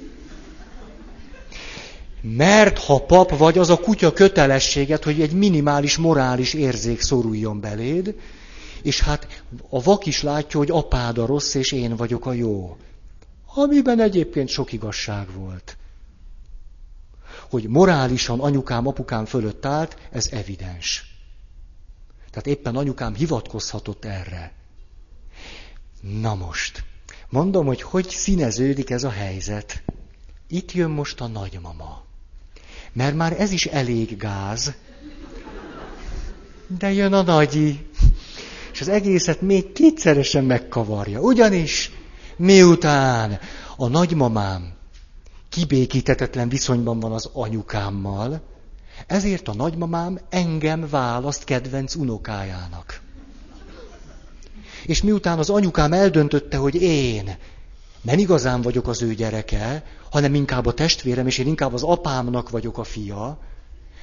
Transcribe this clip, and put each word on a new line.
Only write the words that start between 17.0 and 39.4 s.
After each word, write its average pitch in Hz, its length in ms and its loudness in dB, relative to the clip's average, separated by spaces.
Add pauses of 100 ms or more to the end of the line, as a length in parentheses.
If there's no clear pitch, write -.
Hogy 110 180 -2
morálisan 127 720 4
anyukám, 131 480 0
apukám 123 380 -4
fölött 107 400 -4
állt, 151 320 -2 (140)
ez 117 200 -4
evidens. 92 840 -8 (1120)
Tehát - 180 -10
éppen 127 280 -2
anyukám 127 400 -4
hivatkozhatott 110 920 -6
erre. 92 460 -10 (1700)
Na 110 140 -2
most, - 480 -8 (460)
mondom, 170 360 2
hogy 127 160 -2
hogy 185 280 -4
színeződik 135 800 0
ez 123 140 -2
a 135 60 -2
helyzet. 98 760 -8 (640)
Itt 180 240 -8
jön 175 180 0
most 147 320 -6
a 120 60 -6
nagymama. 87 760 -12 (880)
Mert 139 220 0
már 165 240 0
ez 202 120 2
is 175 140 -2
elég 117 520 -2
gáz. 104 560 -6 (2000)
De 196 140 -2
jön 196 220 4
a 196 80 6
nagyi. 151 680 2 (840)
És - 80 -10
az 139 60 -4
egészet 190 540 2